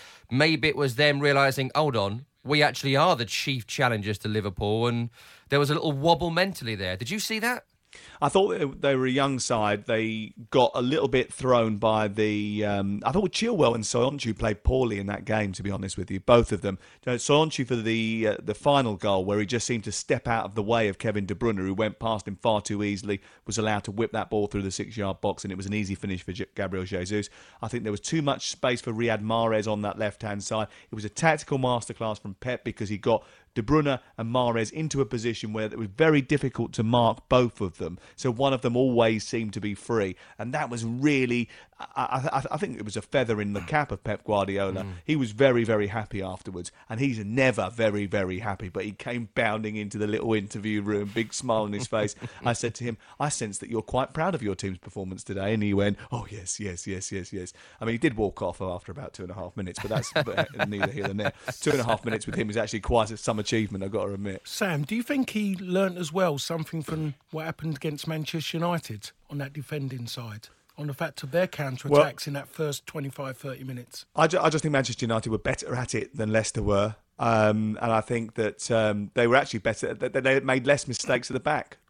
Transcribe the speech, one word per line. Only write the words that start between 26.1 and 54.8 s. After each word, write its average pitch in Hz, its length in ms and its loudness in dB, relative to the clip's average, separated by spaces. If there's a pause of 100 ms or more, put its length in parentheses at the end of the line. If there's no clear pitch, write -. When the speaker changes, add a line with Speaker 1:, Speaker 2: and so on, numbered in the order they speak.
Speaker 2:
for 98 100 -8
J-, 92 220 -6
Gabriel 95 320 -4
Jesus. 98 420 -4 (320)
I 113 80 -8
think 120 140 -6
there 107 100 -4
was 101 80 -6
too 165 220 -2
much 139 260 -2
space 123 320 0
for 120 140 -6
Riyad 110 280 0
Mahrez 110 480 2
on 104 120 -2
that 104 160 -4
left-hand 104 440 -4
side. 110 260 -2 (220)
It - 40 -8
was 107 100 -6
a 104 60 -6
tactical 151 480 2
masterclass 113 600 -2
from 98 220 -10
Pep, 127 240 -6
because 113 240 -4
he 104 80 -2
got 113 260 2 (320)
De 117 80 -2
Bruyne 139 380 2 (160)
and 117 180 -4
Mahrez 117 380 2
into 151 300 -2
a - 20 2
position 113 480 -4
where 110 140 -2
it 107 100 -8
was 110 120 -6
very 151 340 6
difficult 127 500 -2
to 120 100 0
mark 113 460 4
both 127 320 4
of 92 160 -4
them. 90 220 -6 (180)
So 131 140 0
one 135 240 2
of 120 80 -2
them 120 140 0
always 117 480 4
seemed 110 280 -4
to 107 80 -6
be 104 140 -2
free. 101 420 -2 (220)
And 120 160 -6
that 135 160 -4
was 117 160 -4
really, 123 640 2 (280)
I, - 540 -4
I, 135 60 0
I, 131 40 0 (100)
I - 40 -2
think 147 220 -6
it 101 80 -10
was 104 100 -10
a 107 60 -4
feather 113 400 0
in 101 100 -2
the 101 80 -2
cap 147 320 -2
of 98 120 -8
Pep 104 200 -4
Guardiola. 98 600 0
Speaker 1:
Mm. 98 80 -8 (120)
Speaker 2:
He 156 120 2
was 123 160 0
very, 120 320 4
very 104 240 2
happy 104 340 -6
afterwards. 92 500 -10 (160)
And 113 100 -6
he's 131 240 0
never 110 460 2
very, 107 380 0
very 92 320 -2
happy, 101 320 -6
but 98 160 -4
he 107 60 -6
came 120 420 -6
bounding 110 420 0
into 104 220 -6
the 104 80 0
little 110 260 0
interview 104 480 -2
room, 101 320 -2
big 113 220 -2
smile 113 300 0
on 104 100 -4
his 104 120 -4
face. 107 280 -2 (160)
Speaker 1:
<laughs> - 160 -16
Speaker 2:
I 120 80 2
said 117 220 -4
to 117 80 -10
him, 117 120 -6 (240)
"I 143 80 0
sense 110 300 -4
that 104 100 -10
you're 110 140 -2
quite - 320 -2
proud 170 200 0
of 117 80 -6
your 101 120 -2
team's 95 240 -6
performance 92 440 -10